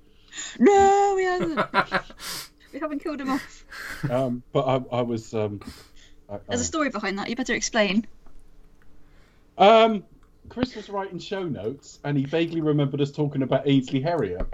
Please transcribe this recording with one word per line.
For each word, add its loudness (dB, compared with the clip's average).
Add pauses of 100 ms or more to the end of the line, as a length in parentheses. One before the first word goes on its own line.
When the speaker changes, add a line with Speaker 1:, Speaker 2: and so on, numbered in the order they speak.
(580)
Speaker 1:
No, 6
he 2
hasn't. 0 (120)
Speaker 2:
<laughs> -6
Speaker 1:
We -12
haven't -6
killed -8
him -4
off. -6 (460)
Speaker 3:
Um, 0 (100)
but 2
I, 0
I 2
was, -4
um, -4 (680)
I, -10 (100)
Speaker 1:
There's -2
a -4
Speaker 3:
I -4
Speaker 1:
story -2
behind -6
that. -8
You -6
better -4
explain. 0 (1500)
Speaker 3:
Um, 8 (460)
Chris -4
was -12
writing -6
show -6
notes, -8
and -2
he 0
vaguely -2
remembered 2
us 0
talking -2
about 0
Ainsley 2
Harriott -2